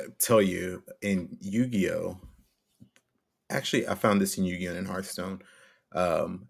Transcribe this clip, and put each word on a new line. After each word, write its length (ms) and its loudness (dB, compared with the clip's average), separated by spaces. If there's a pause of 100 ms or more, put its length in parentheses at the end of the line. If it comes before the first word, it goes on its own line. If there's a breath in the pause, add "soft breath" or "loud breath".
(180)
tell 240 6
you, 400 0 (200)
in 380 0
Yu-Gi-Oh, 760 0 (1300)
actually, 360 0
I 80 -2
found 260 4
this 180 0
in 60 0
Yu-Gi-Oh! 300 -2
and 120 -6
Hearthstone. 560 -8 (500 soft breath)
Um, 580 0